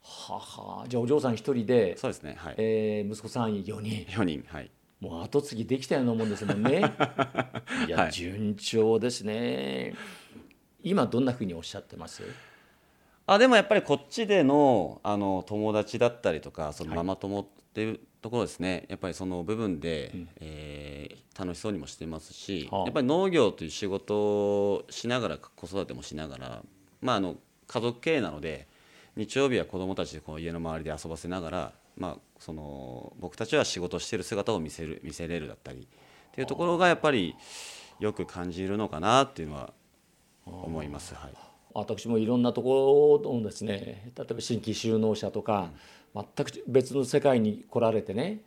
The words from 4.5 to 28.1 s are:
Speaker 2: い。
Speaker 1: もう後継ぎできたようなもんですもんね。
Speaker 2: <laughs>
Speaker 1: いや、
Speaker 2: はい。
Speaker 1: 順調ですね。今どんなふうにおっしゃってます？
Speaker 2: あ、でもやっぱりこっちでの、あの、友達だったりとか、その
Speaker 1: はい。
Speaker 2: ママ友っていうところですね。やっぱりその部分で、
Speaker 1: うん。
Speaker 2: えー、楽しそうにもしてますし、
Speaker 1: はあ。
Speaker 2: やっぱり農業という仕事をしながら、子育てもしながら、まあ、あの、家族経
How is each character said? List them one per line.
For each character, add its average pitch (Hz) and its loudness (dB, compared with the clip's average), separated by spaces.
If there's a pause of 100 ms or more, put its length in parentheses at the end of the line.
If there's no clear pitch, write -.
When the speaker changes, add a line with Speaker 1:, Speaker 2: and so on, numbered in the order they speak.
Speaker 2:
い。 - -14 (300)
Speaker 1:
も 85 -8
う - -
後 143 2
継 131 -10
ぎ 113 -4
で 131 0
き 127 -8
た 156 0
よ 135 2
う - 0
な 117 2
も 113 0
ん 107 0
で 101 -2
す 107 -8
も 101 0
ん 104 0
ね。 135 4
Speaker 2:
<laughs> - -2
Speaker 1:
い - -4
や、 85 2
Speaker 2:
は 82 2
い。 - -8
Speaker 1:
順 95 -4
調 110 4
で 123 0
す 120 -8
ね。 123 -4 (920)
今 170 2
ど 117 0
ん 135 2
な 123 0
ふ 123 -6
う 113 -2
に 90 -6
お 82 -8
っ - -16
し - -12
ゃ 98 -8
っ - -20
て - -20
ま 82 -12
す？ - -14 (1040)
Speaker 2:
あ、 202 8
で 254 10
も 240 10
や 202 10
っ 196 2
ぱ 214 4
り 196 6
こ - 4
っ - -2
ち 226 -2
で 190 8
の、 131 6
あ 104 0
の、 95 0
友 107 0
達 107 0
だ 120 6
っ - -2
た 98 2
り 78 -2
と 71 -14
か、 76 -6
そ - -10
の 80 -8
Speaker 1:
は 90 -6
い。 87 0
Speaker 2:
マ 85 0
マ 95 -2
友 101 -4
っ 98 -10 (260)
て 107 -4
い 110 -2
う 110 -8 (200)
と 110 -10
こ 120 -2
ろ 113 2
で 85 -4
す - -12
ね。 90 -2
や 95 -8
っ - -14
ぱ 95 -6
り 82 -6
そ 95 -8
の 90 -4
部 104 -2
分 98 -2
で、 76 -4
Speaker 1:
う - -10
ん。 82 -12
Speaker 2:
え 73 -12 (260)
ー、 - -18
楽 90 -4
し 82 -12
そ 107 -4
う - -2
に 92 -4
も 71 -10
し - -16
て 82 -10
ま 80 -8
す - -20
し、 85 -6
Speaker 1:
は 98 0
あ。 - 0
Speaker 2:
や 123 -2
っ - -10
ぱ 143 0
り 123 2
農 180 2
業 131 6
と 87 -8
い 78 -6
う - -8
仕 - -6
事 101 2
を - -4
し - -8
な 123 0
が 107 -2
ら、 73 -6
子 - -18
育 90 -4
て - -12
も 62 -12
し - -14
な 78 -8
が 67 -14
ら、 62 -12 (380)
ま 127 0
あ、 - 2
あ 98 2
の、 90 -2 (300)
家 123 -2
族 120 -2
経 160 2